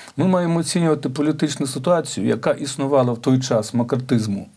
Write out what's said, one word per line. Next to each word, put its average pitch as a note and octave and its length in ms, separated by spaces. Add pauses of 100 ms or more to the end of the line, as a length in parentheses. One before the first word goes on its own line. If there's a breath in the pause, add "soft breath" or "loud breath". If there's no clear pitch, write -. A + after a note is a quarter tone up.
(180 loud breath)
ми F3+ 100
маємо F3 320
оцінювати D#3 500
політичну D3 580
ситуацію, C3+ 600
яка B2+ 240
існувала C3+ 640
в A2+ 40
той C3 220
час A#2+ 340
макартизму A#2+ 840